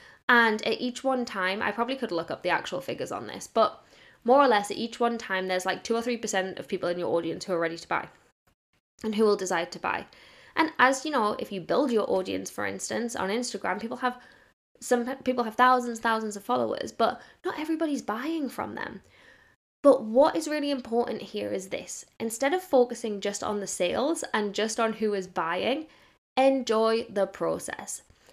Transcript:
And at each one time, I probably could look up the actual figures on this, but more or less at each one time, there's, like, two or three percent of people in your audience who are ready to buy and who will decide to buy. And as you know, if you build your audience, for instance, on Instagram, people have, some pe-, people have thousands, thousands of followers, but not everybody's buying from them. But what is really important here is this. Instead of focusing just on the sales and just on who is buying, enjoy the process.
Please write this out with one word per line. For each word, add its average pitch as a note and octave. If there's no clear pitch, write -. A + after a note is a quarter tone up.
And A3+
at -
each B3
one C4
time, G3
I G3+
probably A#3+
could A3+
look E3+
up -
the F3
actual -
figures -
on G#2
this, -
but -
more B3
or C#4+
less G#3
at -
each A#3
one A#3
time, F#3
there's, F#3
like, F#3+
two A3+
or A#3
three A#3+
percent F#3+
of -
people F3+
in F3
your E3
audience E3
who F#3+
are E3+
ready E3
to -
buy -
and A3
who A3
will G#3
decide F#3
to F3+
buy. -
And D#4+
as C4+
you D#4
know, G#3+
if -
you F#3+
build A#3
your G#3+
audience, F#3+
for G#3
instance, A3
on F#3+
Instagram, G#3
people A#3
have, B3
some A#3+
pe-, C4
people B3
have A3
thousands, B3+
thousands A3
of G3
followers, -
but -
not F4
everybody's D#4
buying C4+
from -
them. -
But C#4
what A#3
is D#4
really D4
important A#3
here G#3
is F#3+
this. -
Instead C4+
of F#4
focusing A#3+
just G3+
on G#3
the F#3+
sales A3+
and G#3
just G#3+
on A3+
who A3
is F#3
buying, F#3+
enjoy A3+
the G3
process. -